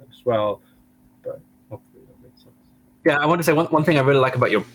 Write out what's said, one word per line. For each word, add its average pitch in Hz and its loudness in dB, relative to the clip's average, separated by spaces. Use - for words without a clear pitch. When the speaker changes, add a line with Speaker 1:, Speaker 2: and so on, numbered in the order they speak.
Speaker 1:
as - -20
well. 107 -2
But - -12
hopefully - -20
that - -20
makes - -20
sense. - -20
Speaker 2:
Yeah, 147 0
I 147 -2
want 170 0
to 165 -4
say 160 2
one, 160 0
one 156 0
thing 156 2
I 135 2
really 135 2
like 131 0
about 123 0
your 104 0